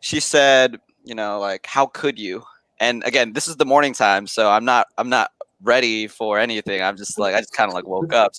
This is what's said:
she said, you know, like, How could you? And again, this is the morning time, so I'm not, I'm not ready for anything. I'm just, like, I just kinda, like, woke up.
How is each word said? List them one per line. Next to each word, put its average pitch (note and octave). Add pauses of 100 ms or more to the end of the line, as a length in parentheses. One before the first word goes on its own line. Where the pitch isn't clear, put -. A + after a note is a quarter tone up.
she -
said, C3+ (260)
you A#2+
know, G#2
like, G2
How C#3
could C3+
you? G2+ (360)
And A#2+
again, A#2+
this C#3
is E3
the D3+
morning C#3
time, G2+
so G#2+
I'm G#2+
not, A#2+ (100)
I'm A#2
not B2 (320)
ready A2+
for G#2+
anything. G#2+
I'm F#2+
just, G2
like, G2
I G#2+
just -
kinda, G#2
like, F2+
woke F#2+
up. A2